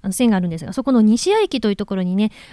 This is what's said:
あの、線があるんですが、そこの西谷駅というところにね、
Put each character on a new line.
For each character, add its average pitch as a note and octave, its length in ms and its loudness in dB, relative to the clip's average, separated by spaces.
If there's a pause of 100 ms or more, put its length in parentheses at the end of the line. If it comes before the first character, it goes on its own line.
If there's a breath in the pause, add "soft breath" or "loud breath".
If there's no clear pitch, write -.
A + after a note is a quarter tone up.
あ - 80 -8
の、 F#3 40 -2
線 A#3+ 180 2
が G3 80 2
あ - 20 0
る F3+ 80 -2
ん - 20 -4
で D#3+ 60 -6
す D#3+ 80 -12
が、 - 80 -10
そ C4 100 -6
こ C#4 80 -2
の A#3+ 120 4
西 A3+ 280 2
谷 G#4+ 140 2
駅 C4+ 160 -2
と A3 80 0
い G3+ 40 0
う G3 40 -4
と G#3 80 -6
こ G3 120 -6
ろ F#3 60 -2
に F3+ 140 -2
ね、 G#3 160 0 (200 loud breath)